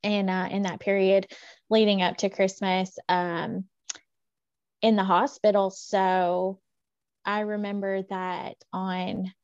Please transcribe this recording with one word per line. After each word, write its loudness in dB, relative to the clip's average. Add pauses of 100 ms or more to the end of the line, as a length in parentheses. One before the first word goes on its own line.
and, 0
uh, -2
in -2
that -4
period 2 (380)
leading 4
up 0
to -2
Christmas, 0 (120)
um, -2 (1160)
in 4
the 2
hospital. 2
So 0 (680)
I -2
remember -4
that -8 (160)
on -4 (120)